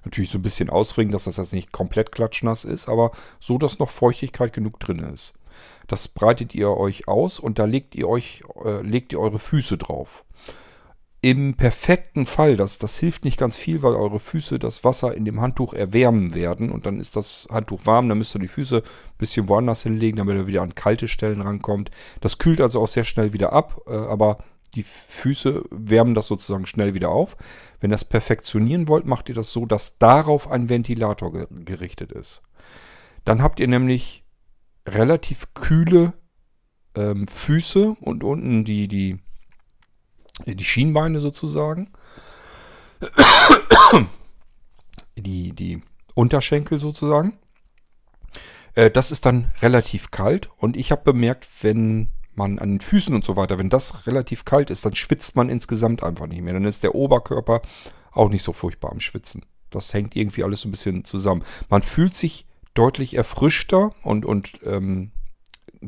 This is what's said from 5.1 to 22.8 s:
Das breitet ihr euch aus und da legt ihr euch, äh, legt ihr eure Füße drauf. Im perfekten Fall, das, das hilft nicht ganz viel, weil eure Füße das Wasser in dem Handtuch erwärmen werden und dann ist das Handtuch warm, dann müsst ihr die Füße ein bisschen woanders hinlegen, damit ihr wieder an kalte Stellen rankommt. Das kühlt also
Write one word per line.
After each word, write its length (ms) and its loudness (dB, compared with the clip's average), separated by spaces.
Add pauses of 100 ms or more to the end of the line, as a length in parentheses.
Das 220 -6
breitet 460 0
ihr 220 0
euch 320 -4
aus 320 0
und 180 -4
da 60 2
legt 300 -2
ihr 140 -4
euch, 340 -4 (220)
äh, 180 -4
legt 300 -4
ihr 80 -6
eure 180 -2
Füße 400 -2
drauf. 460 -12 (960)
Im 340 2
perfekten 720 0
Fall, 300 4
das, 220 -2
das 200 -6
hilft 260 -2
nicht 160 0
ganz 160 0
viel, 260 -4
weil 120 4
eure 260 -2
Füße 400 -6
das 240 -8
Wasser 300 2
in 100 -6
dem 160 -4
Handtuch 340 -2
erwärmen 600 2
werden 360 -4
und 160 -8
dann 140 -6
ist 160 -10
das 340 -10
Handtuch 360 -6
warm, 220 4
dann 100 0
müsst 180 -6
ihr 40 -4
die 60 -4
Füße 300 -4
ein 420 -8
bisschen 300 -2
woanders 340 2
hinlegen, 360 0
damit 180 -2
ihr 100 -2
wieder 160 -2
an 140 -8
kalte 320 0
Stellen 320 -4
rankommt. 500 -6 (300)
Das 180 -2
kühlt 220 4
also 200 2